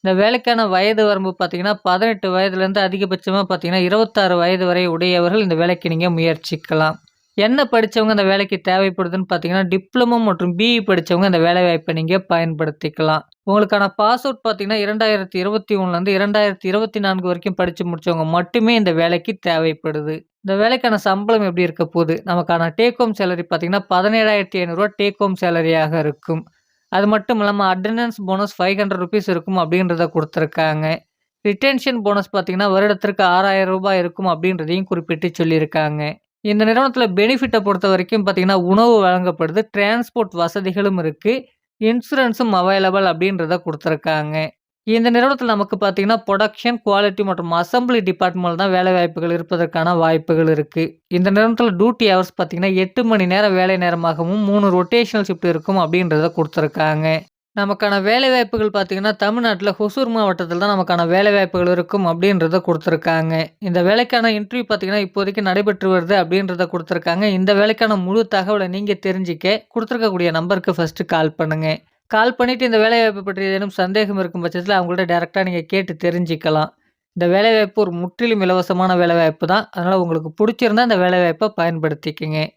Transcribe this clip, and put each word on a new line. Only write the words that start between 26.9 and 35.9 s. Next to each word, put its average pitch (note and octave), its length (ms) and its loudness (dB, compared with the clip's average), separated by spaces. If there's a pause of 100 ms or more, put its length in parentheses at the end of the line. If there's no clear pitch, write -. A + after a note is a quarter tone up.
அது G3 140 2
மட்டும் G#3+ 320 0
இல்லாம G3+ 280 0
அட்டெண்டன்ஸ் A3 560 -2
போனஸ் F#3+ 320 -4
ஃபைவ் F#3 200 0
ஹண்ட்ரட் F#3+ 280 -2
ருப்பீஸ் F#3 260 -2
இருக்கும் F#3 300 -2
அப்படின்றத F3 480 0
கொடுத்திருக்காங்க. D#3 800 -2 (580)
ரிட்டென்ஷன் B3 560 0
போனஸ் G3+ 300 -2
பார்த்தீங்கன்னா, F#3+ 400 -2
வருடத்திற்கு G3 560 0
ஆறாயிரம் F#3+ 440 2
ரூபாய் F#3+ 300 0
இருக்கும் F3 280 -4
அப்படின்றதையும் F3 600 -2
குறிப்பிட்டு E3+ 440 -4
சொல்லியிருக்காங்க. D#3 720 0 (420)